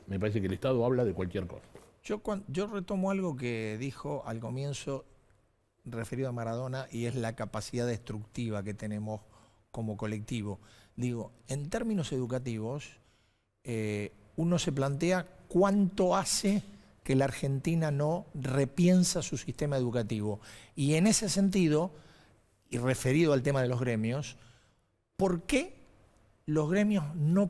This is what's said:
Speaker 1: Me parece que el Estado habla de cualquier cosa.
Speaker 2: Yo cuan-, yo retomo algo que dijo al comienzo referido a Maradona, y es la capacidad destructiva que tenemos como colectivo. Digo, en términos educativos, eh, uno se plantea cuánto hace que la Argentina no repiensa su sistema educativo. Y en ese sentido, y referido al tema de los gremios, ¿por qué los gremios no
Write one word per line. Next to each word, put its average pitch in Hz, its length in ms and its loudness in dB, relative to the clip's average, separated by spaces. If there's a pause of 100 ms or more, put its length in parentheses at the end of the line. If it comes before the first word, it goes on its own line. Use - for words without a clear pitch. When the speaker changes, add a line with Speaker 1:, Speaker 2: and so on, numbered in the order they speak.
Speaker 1:
Me 98 120 -4
parece 107 200 0
que 95 80 -2
el 95 60 -2
Estado 127 320 0
habla 127 180 2
de 98 100 0
cualquier 92 320 -4
cosa. - 200 -14 (380)
Speaker 2:
Yo 208 200 -4
cuan-, 202 240 -4
yo 185 200 -2
retomo 196 440 -2
algo 185 240 -2
que 113 440 -4
dijo 139 460 -6
al 113 140 -6
comienzo 135 680 -6 (800)
referido 120 440 -6
a - 20 -6
Maradona, 123 600 -6
y 117 140 -4
es 120 100 -2
la 113 200 -4
capacidad 113 500 -4
destructiva 110 760 -6
que 104 100 -6
tenemos 107 480 -6 (500)
como 107 260 -6
colectivo. 107 640 -4 (360)
Digo, 120 380 -4 (140)
en 143 220 -6
términos 220 440 -2
educativos, 127 840 -4 (680)
eh, 107 480 -2 (240)
uno 170 200 2
se 160 140 0
plantea 143 560 0 (200)
cuánto 190 680 4
hace 196 480 2 (400)
que 135 120 2
la 135 100 6
Argentina 147 680 0
no 151 420 0
repiensa 160 880 4
su - 160 -4
sistema 147 400 -2
educativo. 110 640 0 (360)
Y 147 200 2
en 170 120 4
ese 214 220 2
sentido, 180 640 4 (760)
y - 80 -4
referido 131 560 2
al 127 100 4
tema 139 180 2
de 123 60 2
los 123 120 0
gremios, 120 580 -2 (800)
¿por 180 260 2
qué 285 320 0 (720)
los 151 240 2
gremios 190 460 2
no 175 340 4